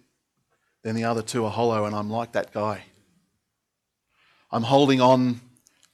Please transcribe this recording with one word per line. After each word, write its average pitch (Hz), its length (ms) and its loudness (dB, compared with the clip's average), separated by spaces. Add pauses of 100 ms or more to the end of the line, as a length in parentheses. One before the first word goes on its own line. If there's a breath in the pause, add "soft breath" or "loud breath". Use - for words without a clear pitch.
(840)
then 110 100 -6
the 113 120 -4
other 117 160 -2
two 113 240 -4
are 101 60 -4
hollow, 110 340 0
and 107 100 -4
I'm 104 140 -6
like 113 240 -6
that 98 180 -4
guy. 104 320 -4 (1700)
I'm 117 120 -4
holding 135 360 4
on 127 400 4 (540)